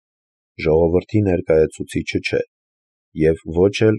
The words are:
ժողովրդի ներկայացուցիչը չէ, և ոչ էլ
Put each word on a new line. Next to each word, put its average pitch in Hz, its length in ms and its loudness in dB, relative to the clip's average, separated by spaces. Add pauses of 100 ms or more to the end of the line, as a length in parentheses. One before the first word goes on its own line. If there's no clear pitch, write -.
(580)
ժողովրդի 85 640 0
ներկայացուցիչը 85 1000 -2
չէ, - 220 -4 (720)
և 80 340 0
ոչ 90 320 2
էլ 110 180 2